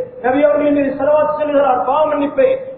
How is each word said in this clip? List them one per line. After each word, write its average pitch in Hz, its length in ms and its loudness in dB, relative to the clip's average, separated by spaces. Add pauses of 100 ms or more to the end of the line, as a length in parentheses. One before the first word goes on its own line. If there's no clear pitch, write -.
(220)
நபி 269 220 0
அவர்களின் 294 300 2
மீது 277 160 0
ஸலவாத் 302 500 0
சொல்கிறார், 285 460 0
பாவ 302 200 2
மன்னிப்பை, 285 420 0 (300)